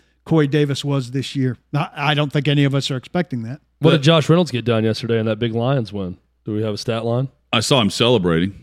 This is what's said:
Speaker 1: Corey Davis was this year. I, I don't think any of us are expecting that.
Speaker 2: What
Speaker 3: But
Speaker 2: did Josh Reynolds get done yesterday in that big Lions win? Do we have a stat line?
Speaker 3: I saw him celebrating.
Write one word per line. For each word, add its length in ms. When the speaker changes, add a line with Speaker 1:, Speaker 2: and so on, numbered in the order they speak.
Speaker 1:
Corey 240
Davis 380
was 260
this 240
year. 220
I, 220
I 180
don't 180
think 160
any 160
of 120
us 160
are 60
expecting 460
that. 160
Speaker 2:
What 20
Speaker 3:
But 100
Speaker 2:
did 120
Josh 260
Reynolds 220
get 140
done 180
yesterday 360
in 60
that 140
big 160
Lions 360
win? 260
Do 80
we 80
have 140
a 20
stat 280
line? 240
Speaker 3:
I 100
saw 200
him 80
celebrating. 720